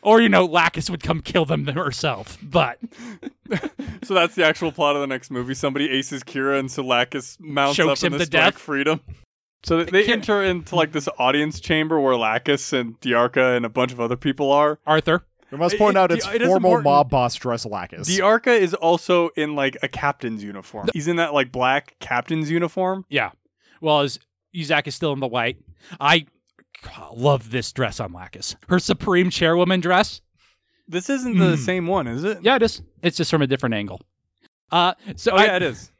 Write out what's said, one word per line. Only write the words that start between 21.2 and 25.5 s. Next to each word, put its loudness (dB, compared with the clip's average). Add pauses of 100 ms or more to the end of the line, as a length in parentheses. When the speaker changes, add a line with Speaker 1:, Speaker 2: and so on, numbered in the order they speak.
Speaker 2:
like, 2
black 0
captain's -4
uniform. -2
Speaker 1:
Yeah. -2 (500)
Well, 4
as -2 (380)
Uzak 0
is -8
still -4
in -6
the -4
white. -4 (420)